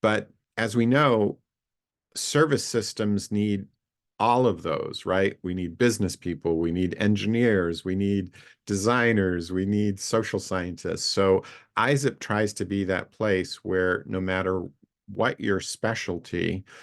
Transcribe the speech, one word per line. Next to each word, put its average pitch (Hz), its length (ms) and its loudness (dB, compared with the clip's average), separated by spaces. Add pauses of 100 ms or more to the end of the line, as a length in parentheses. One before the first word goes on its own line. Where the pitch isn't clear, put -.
But 107 280 0 (280)
as 113 180 -2
we 120 100 4
know, 120 520 4 (760)
service 147 500 2
systems 104 680 -2
need 104 340 0 (540)
all 120 260 4
of 87 180 2
those, 76 420 -6
right? 95 380 2
We 90 100 -6
need 87 240 -6
business 117 380 2
people, 85 420 -4
we 82 140 0
need 90 280 0
engineers, 104 840 2
we 92 100 -2
need 98 360 0 (360)
designers, 101 840 2
we 92 140 -2
need 104 340 0
social 113 400 -2
scientists. 87 680 -6
So 95 380 4 (340)
isip 135 420 0
tries 107 340 0
to - 120 -6
be 98 200 -2
that 92 260 -2
place 98 520 -2
where 92 420 0
no 98 140 -6
matter 92 440 0 (500)
what 107 260 -2
your 98 220 0
specialty 87 1040 -4 (180)